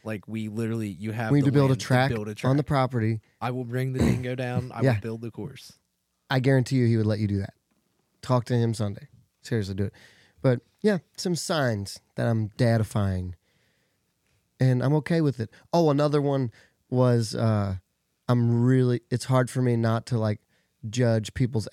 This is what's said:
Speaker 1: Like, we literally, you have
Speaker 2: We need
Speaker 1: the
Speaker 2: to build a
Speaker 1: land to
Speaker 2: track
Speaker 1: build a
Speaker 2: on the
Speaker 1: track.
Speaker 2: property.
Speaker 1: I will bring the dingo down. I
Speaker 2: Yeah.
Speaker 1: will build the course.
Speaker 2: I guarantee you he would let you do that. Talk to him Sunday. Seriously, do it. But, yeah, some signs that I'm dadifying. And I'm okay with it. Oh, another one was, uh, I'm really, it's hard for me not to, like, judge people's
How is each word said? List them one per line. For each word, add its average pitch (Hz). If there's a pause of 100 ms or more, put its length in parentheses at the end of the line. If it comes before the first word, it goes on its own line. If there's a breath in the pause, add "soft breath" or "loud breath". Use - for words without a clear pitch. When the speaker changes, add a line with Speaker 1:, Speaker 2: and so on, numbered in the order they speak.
Speaker 1:
Like, 110
we 107
literally, 110
you 101
have 113
Speaker 2:
We 147
need 135
Speaker 1:
the -
Speaker 2:
to 139
build 135
a 131
Speaker 1:
land 113
to -
Speaker 2:
track 131
Speaker 1:
build 107
a 107
Speaker 2:
on 135
the 147
Speaker 1:
track. -
Speaker 2:
property. 123 (180)
Speaker 1:
I 120
will 127
bring 127
the 127
dingo 123
down. 127
I 113
Speaker 2:
Yeah. 131
Speaker 1:
will 101
build 113
the 120
course. - (560)
Speaker 2:
I 131
guarantee 131
you 120
he 113
would 107
let 107
you 107
do 101
that. 98 (680)
Talk 123
to 123
him 117
Sunday. 101 (340)
Seriously, 98
do 98
it. - (480 soft breath)
But, 123 (200)
yeah, 202 (180)
some 180
signs 123 (160)
that 123
I'm 110
dadifying. 98 (1300)
And 127
I'm 139
okay 165
with 143
it. 101 (240 soft breath)
Oh, 165
another 147
one 139 (380 soft breath)
was, 120
uh, 107 (500)
I'm 117
really, 127
it's 127
hard 127
for 127
me 120
not 113
to, 123
like, 107 (500)
judge 113
people's 110